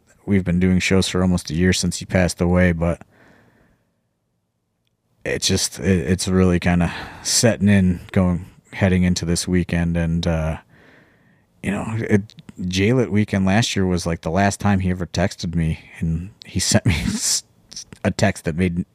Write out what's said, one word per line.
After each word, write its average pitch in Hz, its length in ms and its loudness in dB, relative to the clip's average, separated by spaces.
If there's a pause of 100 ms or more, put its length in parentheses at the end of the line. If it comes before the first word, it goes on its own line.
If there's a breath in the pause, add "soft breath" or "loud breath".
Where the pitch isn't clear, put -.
(240)
we've 98 200 0
been 90 160 0
doing 92 180 4
shows 95 300 2
for 92 120 -2
almost 92 300 0
a 76 40 -6
year 90 180 4
since 90 260 -2
he 95 80 -10
passed 90 340 0
away, 90 320 4
but 82 300 -2 (2250 soft breath)
it's - 220 -4
just, - 340 -2
it, 85 300 0
it's 92 180 0
really 92 320 2
kinda 87 320 0 (300 loud breath)
setting 101 460 2
in, 92 320 4 (120)
going, 90 340 0 (260)
heading 92 300 2
into 90 220 0
this 85 220 -2
weekend. 85 500 0
And, 85 300 -2
uh, 80 320 -2 (1040 soft breath)
you 98 80 -4
know, 101 140 -6 (140)
it, 107 360 0 (320)
J-Lit 98 440 0
weekend 101 340 0
last 101 320 2
year 95 100 0
was, 90 200 -2
like, 85 160 -4
the 82 80 -4
last 98 300 0
time 101 200 0
he 90 100 -2
ever 90 160 -4
texted 87 480 -4
me, 80 260 0 (180)
and 85 320 -4 (140)
he - 160 -6
sent - 260 0
me 82 80 4
<laughs> 71 100 -2
s-, - 380 -4 (600)
a 101 60 2
text - 340 0
that 80 120 -2
made 87 380 0